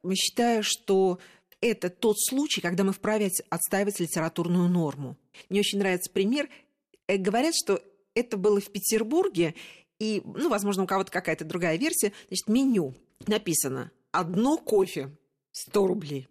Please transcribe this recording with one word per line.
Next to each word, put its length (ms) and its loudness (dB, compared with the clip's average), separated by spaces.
считаю, 480 2
что 560 2
это 300 0
тот 300 0
случай, 400 -2
когда 240 0
мы 80 2
вправе 340 0
отс-, 240 -4
отстаивать 480 -2
литературную 680 0
норму. 480 -2
Мне 100 0
очень 220 0
нравится 280 -2
пример. 400 0
Э, 80 0
говорят, 400 0
что 260 0
это 220 -2
было 240 4
в 100 -14
Петербурге, 880 0
и, 260 -2
ну, 240 -4
возможно, 360 0
у 20 0
кого-то 240 -2
какая-то 340 -2
другая 340 0
версия. 340 0
Значит, 200 -6
меню. 460 2
Написано: 640 -2
«Одно 440 2
кофе, 600 0
сто 380 0
рублей. 420 -4